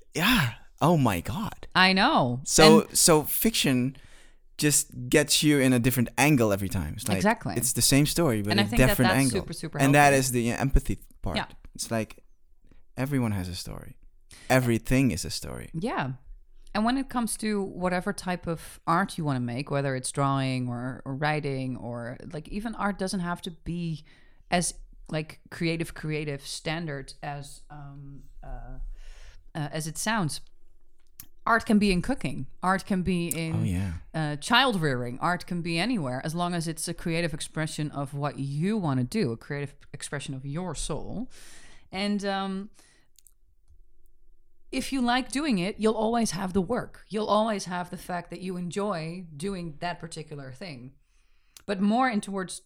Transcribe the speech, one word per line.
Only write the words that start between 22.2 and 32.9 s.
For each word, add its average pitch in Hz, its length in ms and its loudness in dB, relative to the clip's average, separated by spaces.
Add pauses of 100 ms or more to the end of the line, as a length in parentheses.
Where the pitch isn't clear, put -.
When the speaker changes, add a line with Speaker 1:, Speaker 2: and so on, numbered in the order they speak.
Speaker 2:
like, 151 160 -10
even 214 280 -6
art 202 220 -2
doesn't 190 220 -2
have 175 220 -4
to 185 80 -8
be 165 540 -6 (460)
as, 175 240 2 (340)
like, 156 320 -6 (100)
creative, 165 440 -2
creative 151 520 -6
standard 156 680 -6 (100)
as, 143 480 -10
um, 143 520 -16 (200)
uh, 127 360 -10 (760)
uh, 147 180 -4
as 156 140 -4
it 156 120 -8
sounds. 208 420 0 (1040)
Art 226 220 2
can 214 120 6
be 202 140 6
in 180 100 2
cooking. 160 440 -4 (160)
Art 185 240 0
can 185 160 2